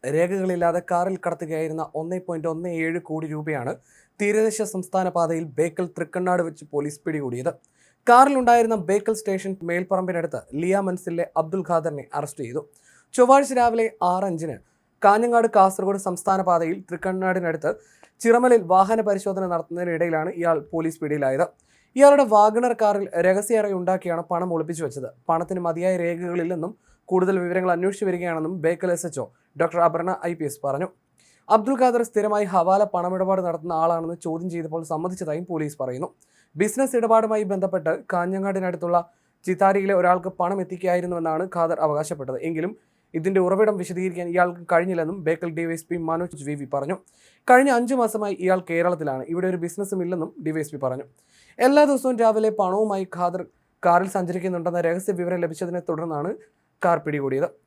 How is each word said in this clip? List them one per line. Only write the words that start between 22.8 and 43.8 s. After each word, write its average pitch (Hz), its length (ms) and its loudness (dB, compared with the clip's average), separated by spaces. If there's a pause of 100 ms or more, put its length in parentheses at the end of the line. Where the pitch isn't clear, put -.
കാറിൽ 202 200 2 (220)
രഹസ്യ 208 340 2
അറ 208 60 0 (140)
ഉണ്ടാക്കിയാണ് 180 500 -2
പണം 180 260 -2
ഒളിപ്പിച്ചു 160 300 -4
വെച്ചത്. 127 240 -8 (180)
പണത്തിന് 170 380 0
മതിയായ 170 280 0 (100)
രേഖകളില്ലെന്നും 175 680 -4 (380)
കൂടുതൽ 185 340 2
വിവരങ്ങൾ 180 300 0
അന്വേഷിച്ചു 196 340 -2
വരികയാണെന്നും 175 440 -4 (120)
ബേക്കൽ 170 300 0
എസ് 170 120 -6
എച്ച് 147 160 -8
ഒ - 20 -4 (360)
ഡോക്ടർ 165 260 0
അപർണ 170 240 0 (180)
ഐ - 20 -4 (100)
പി 156 80 -4
എസ് - 160 -10
പറഞ്ഞു. 143 240 -4 (680)
അബ്ദുൽ 220 260 2
ഖാദർ 240 280 4
സ്ഥിരമായി 208 440 0
ഹവാല 190 300 4 (100)
പണമിടപാട് 185 540 0
നടത്തുന്ന 165 280 -6 (100)
ആളാണെന്ന് 165 320 -2 (100)
ചോദ്യം 170 260 -6
ചെയ്തപ്പോൾ 165 380 -6
സമ്മതിച്ചതായും 170 580 -6
പോലീസ് 156 320 -4
പറയുന്നു. 131 280 -6 (520)
ബിസിനസ് 254 380 0
ഇടപാടുമായി 220 540 2
ബന്ധപ്പെട്ട് 185 420 -2 (180)
കാഞ്ഞങ്ങാടിനടുത്തുള്ള 185 840 -2 (480)
ചിത്താരിയിലെ 196 540 2
ഒരാൾക്ക് 180 320 2 (100)
പണം 190 220 -2
എത്തിക്കുകയായിരുന്നുവെന്നാണ് 180 840 -2 (100)
ഖാദർ 165 300 0
അവകാശപ്പെട്ടത്. 147 520 -4 (100)
എങ്കിലും 165 260 -4 (440)
ഇതിന്റെ 190 280 2
ഉറവിടം 202 360 2